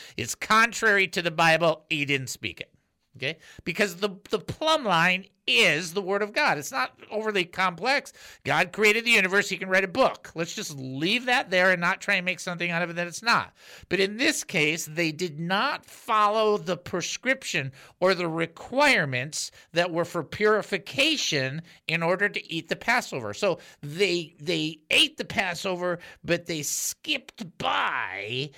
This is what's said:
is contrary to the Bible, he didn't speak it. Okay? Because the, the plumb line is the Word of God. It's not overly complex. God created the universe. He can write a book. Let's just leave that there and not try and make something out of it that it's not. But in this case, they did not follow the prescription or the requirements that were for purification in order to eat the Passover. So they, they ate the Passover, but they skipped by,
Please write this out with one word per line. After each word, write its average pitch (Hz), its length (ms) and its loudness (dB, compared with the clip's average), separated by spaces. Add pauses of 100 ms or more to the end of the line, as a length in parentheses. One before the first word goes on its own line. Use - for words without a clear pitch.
(180)
is 120 160 -6
contrary 214 760 2
to 180 120 -2
the 170 80 -2
Bible, 160 580 4
he 151 160 -2
didn't 135 280 -2
speak - 300 -10
it. - 120 -20 (440)
Okay? 139 200 -6 (280)
Because 175 320 -2
the, 202 140 -2 (180)
the 214 100 0
plumb 311 460 0
line 180 400 2 (240)
is 180 440 2
the 202 80 -2
Word 196 200 -2
of 208 100 -2
God. 233 280 0
It's 143 120 -10
not 262 220 -4 (180)
overly 214 320 0
complex. 190 680 -2 (300)
God 160 280 0
created 214 320 4
the 233 80 0
universe. 196 380 4
He 185 80 -4
can - 100 -8
write 190 160 4
a 190 40 0
book. 175 480 0
Let's 165 180 -4
just 165 240 -10
leave 147 480 -2
that 247 240 2
there 185 220 6
and 175 100 0
not 175 200 0
try 202 140 0
and 180 100 -2
make 180 140 -2
something 175 300 -4
out 170 140 0
of 170 80 -4
it 165 60 -12
that 175 100 -2
it's 170 160 -12
not. 185 300 0 (360)
But 180 100 2
in 202 180 0
this 285 260 0
case, 160 420 0
they 160 260 -2
did 156 280 -6
not 196 480 -2
follow 214 680 2
the 165 200 -4
prescription 180 920 -4 (280)
or 185 140 6
the 175 140 0
requirements 165 1200 0 (240)
that 175 180 2
were 165 140 0
for 170 180 -4
purification 196 1400 0 (240)
in 165 160 -2
order 185 260 2
to - 240 -8
eat 165 160 -6
the 180 60 -2
Passover. 170 580 -2
So 180 240 0 (240)
they, 170 580 -2
they 160 420 -4 (100)
ate 294 260 2
the 208 80 -8
Passover, 180 720 -4 (260)
but 170 220 -2
they 160 160 -6
skipped - 960 -6
by, 123 1000 -4